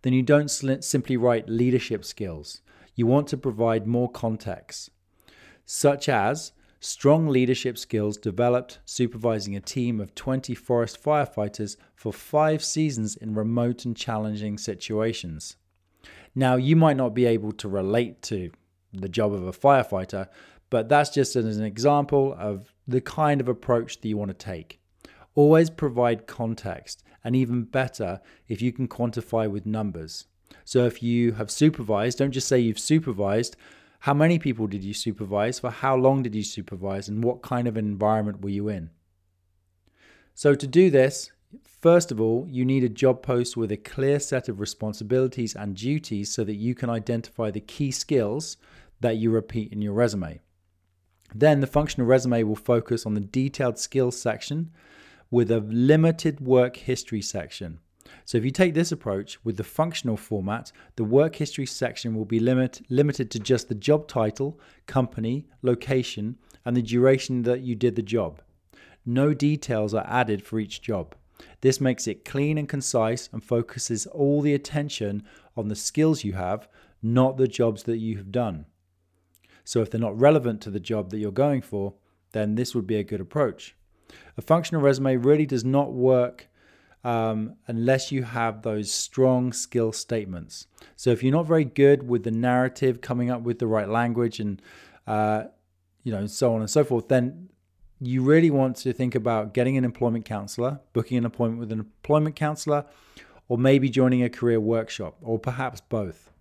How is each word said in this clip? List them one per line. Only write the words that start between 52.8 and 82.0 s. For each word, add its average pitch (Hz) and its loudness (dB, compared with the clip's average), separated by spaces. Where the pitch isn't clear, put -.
on 107 -2
the 104 -2
detailed 127 -2
skills 127 -2
section 143 -6
with 117 4
a 113 4
limited 147 2
work 127 4
history 120 -6
section. 82 -10
So 120 0
if 110 -2
you 131 0
take 170 2
this 165 0
approach 101 -6
with 107 -4
the 107 -6
functional 156 -2
format, 104 -6
the 113 -2
work 139 4
history 143 -6
section 117 -6
will 110 -4
be 113 0
limit-, 127 0
limited 139 0
to 117 -6
just 117 0
the 113 -4
job 151 0
title, 131 -4
company, 123 -2
location, 123 -2
and 123 0
the 123 4
duration 123 2
that 123 0
you 123 -4
did 110 0
the 117 -2
job. 98 -4
No 135 2
details 123 0
are 110 -2
added 113 0
for 110 -6
each 104 -10
job. 95 -6
This 131 2
makes 127 0
it - -8
clean 147 -2
and 147 -4
concise 120 -2
and 110 -10
focuses 117 -2
all 143 0
the 143 2
attention 139 -4
on 107 -4
the 107 -4
skills 156 0
you 101 -2
have, 92 -4
not 127 2
the 131 4
jobs 113 0
that 113 -4
you 110 -6
have 98 -14
done. 98 -4
So 113 0
if - -4
they're 113 -2
not 107 -2
relevant 131 4
to 107 -10
the 98 -6
job 92 -4
that 110 -6
you're 104 -4
going 131 0
for, 98 -6